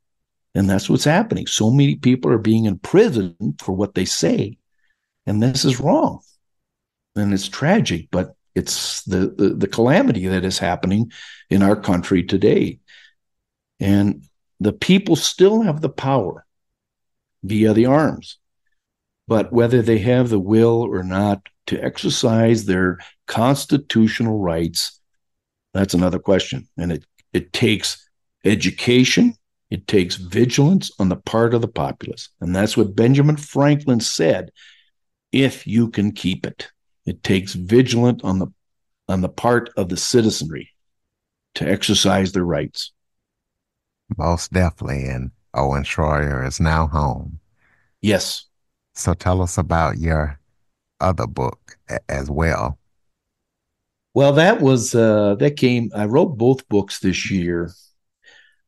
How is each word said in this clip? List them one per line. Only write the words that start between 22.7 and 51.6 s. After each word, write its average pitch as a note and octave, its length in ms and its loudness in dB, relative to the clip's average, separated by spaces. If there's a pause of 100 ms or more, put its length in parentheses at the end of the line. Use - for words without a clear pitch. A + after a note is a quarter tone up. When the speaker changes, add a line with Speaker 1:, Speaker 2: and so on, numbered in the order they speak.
Speaker 1:
constitutional A2+ 1120 0
rights, E2+ 640 -4 (720)
that's F#2+ 200 0
another F2 240 0
question. F#2 600 -2
And E2+ 160 -4
it, D2 120 -10 (280)
it F2+ 180 -4
takes - 560 -2 (380)
education, B2 920 2 (340)
it - 160 -8
takes F#2+ 300 0
vigilance B2 800 0
on F#2+ 120 2
the F2 80 -2
part A#2 360 0
of A#2 60 2
the A#2 80 -4
populace. - 640 -8 (100)
And F2 160 -4
that's G#2+ 220 0
what G2 180 0
Benjamin C#3 400 4
Franklin C#3+ 640 0
said, A2+ 500 -2 (840)
"If C3+ 340 0
you A2+ 220 2
can G#2 240 -2
keep - 340 -6
it." - 240 -14 (340)
It E2+ 160 -8
takes F#2+ 320 -2
vigilance A#2 680 2
on F#2+ 160 -2
the, D#2+ 80 -4 (640)
on F#2+ 100 -2
the F2+ 80 -2
part A#2 480 0
of F#2 140 -4
the F2+ 80 -6
citizenry G2+ 720 -2 (880)
to D2+ 140 -4
exercise F#2+ 640 2
their F2+ 140 0
rights. D2 480 -6 (1200)
Speaker 2:
Most E2 360 -4
definitely. C#2+ 560 -2
And B1+ 220 -8 (220)
Owen C#2 300 0
Schroyer D2 640 -2
is C2 140 -6
now D#2+ 260 2
home. C#2+ 540 -4 (600)
Speaker 1:
Yes. - 440 -2 (480)
Speaker 2:
So - 200 -2
tell F#2 300 0
us F2 160 -4
about E2 400 0
your D#2 400 -2 (600)
other F2 280 -2
book - 500 -8 (100)